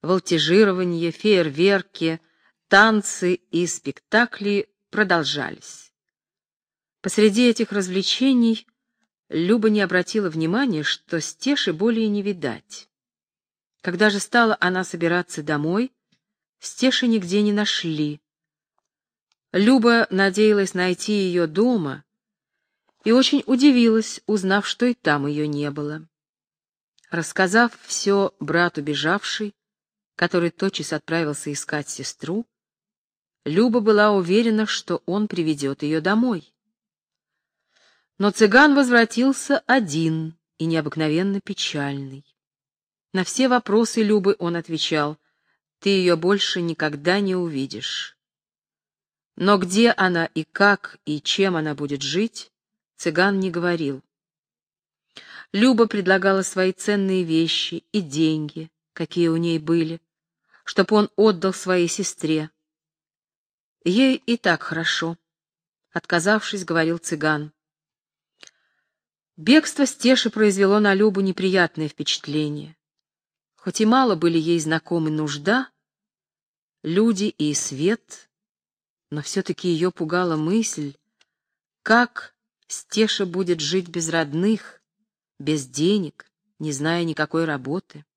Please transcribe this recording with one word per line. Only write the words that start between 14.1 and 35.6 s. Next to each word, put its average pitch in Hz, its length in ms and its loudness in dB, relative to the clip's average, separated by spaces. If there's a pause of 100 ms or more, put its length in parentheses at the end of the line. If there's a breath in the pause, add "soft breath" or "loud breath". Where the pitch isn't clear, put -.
стала 233 400 2
она 185 240 -2
собираться 170 580 -4
домой, 160 480 -2 (680)
Стеши - 460 0
нигде 202 340 0
не 208 100 2
нашли. 156 680 -4 (1300)
Люба 233 600 4
надеялась 196 640 2
найти 180 360 -2
её 180 360 0
дома 160 560 -2 (1000)
и 220 80 2
очень 262 360 4
удивилась, 247 800 4
узнав, 196 400 0
что - 180 -2
и 247 80 2
там 147 320 -2
её 147 220 -2
не 147 240 -4
было. 151 360 -10 (1000)
Рассказав 190 760 0
всё - 560 -2
брату 165 440 -2
бежавшей, 160 720 -4 (600)
который 175 360 0
тотчас - 420 -6
отправился 151 580 -4
искать 143 380 -8
сестру, 165 560 -8 (1000)
Люба 220 360 2
была 208 320 4
уверена, 214 560 2
что - 400 -6
он 208 200 -2
приведёт 151 540 -4